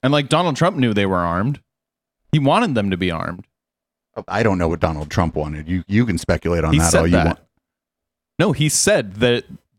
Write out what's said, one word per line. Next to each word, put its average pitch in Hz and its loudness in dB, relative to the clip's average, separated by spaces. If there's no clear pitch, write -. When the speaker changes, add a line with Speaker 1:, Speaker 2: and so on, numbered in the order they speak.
Speaker 1:
And, 135 2
like, 147 0
Donald 156 0
Trump 156 2
knew 127 2
they 101 0
were 92 0
armed. 87 -2
He 156 2
wanted 156 2
them 101 0
to 92 0
be 90 -2
armed. 82 -8
Speaker 2:
I 104 -2
don't 98 2
know 85 0
what 82 -4
Donald 78 -4
Trump 85 0
wanted. 76 -6
You, 90 -2
you 107 2
can 90 -2
speculate 85 -2
on 78 0
Speaker 1:
He 76 4
Speaker 2:
that 80 4
Speaker 1:
said 80 2
Speaker 2:
all 82 2
you 85 4
Speaker 1:
that. 82 4
Speaker 2:
want. 82 -2
Speaker 1:
No, 170 2
he 151 0
said 135 0
that 120 0